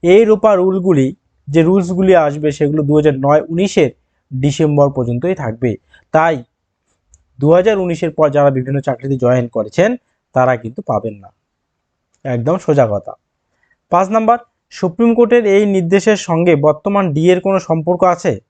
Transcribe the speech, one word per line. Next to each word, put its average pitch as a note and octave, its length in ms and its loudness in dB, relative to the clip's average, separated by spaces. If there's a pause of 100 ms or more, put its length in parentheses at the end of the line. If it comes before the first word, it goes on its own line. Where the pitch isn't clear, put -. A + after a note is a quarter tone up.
(140)
এই G#3+ 160 6
রোপা G#3+ 300 2
রুলগুলি, F3+ 480 0 (400)
যে D3+ 200 2
রুলসগুলি F#3 460 2 (120)
আসবে D3+ 320 -2
সেগুলো D3+ 300 0
দু D3 120 2
হাজার D3+ 160 2 (100)
নয় D3+ 160 2 (120)
উনিশের F3 380 0 (400)
ডিসেম্বর C#3+ 640 0
পর্যন্তই B2 480 -4
থাকবে। A#2 280 -4 (420)
তাই D#3+ 220 2 (1040)
দু C#3+ 140 0
হাজার G3+ 280 2
উনিশের E3+ 340 -4
পর D#3 180 2
যারা C#3+ 220 4
বিভিন্ন C3+ 200 -4 (100)
চাকরিতে C3+ 360 -4
জয়েন B2 220 0 (100)
করেছেন A#2 340 -2 (460)
তারা B2+ 260 2
কিন্তু A2+ 280 -12
পাবেন G#2+ 340 -4
না, F#2 60 -20 (960)
একদম B2+ 300 -2 (100)
সোজা C#3+ 280 2
কথা। - 200 -8 (760)
পাঁচ F#3 240 0
নম্বর, A3+ 220 2 (360)
সুপ্রিম A#3 440 -2
কোর্টের A#3+ 260 2 (120)
এই G#3 80 4 (120)
নির্দেশের F#3+ 520 0
সঙ্গে E3+ 260 2 (120)
বর্তমান G3 400 0 (100)
ডিএর F3 300 2
কোনো G3 120 0 (100)
সম্পর্ক E3 340 -2 (140)
আছে? F3 180 -4 (160)